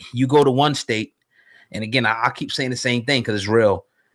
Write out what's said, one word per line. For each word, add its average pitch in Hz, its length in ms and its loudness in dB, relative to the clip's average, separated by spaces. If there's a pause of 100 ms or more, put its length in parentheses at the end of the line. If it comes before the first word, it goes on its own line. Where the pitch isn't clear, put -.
(140)
you 127 140 0
go 143 180 6
to 131 60 4
one 143 240 2
state, 110 380 -6 (600)
and 107 100 -8
again, 113 220 -2
I, 113 220 0
I - 60 -2
keep - 200 -8
saying 131 160 -4
the 123 80 -6
same 120 260 -2
thing 131 180 0
'cause 113 140 -2
it's 101 140 -4
real. 107 340 2 (320)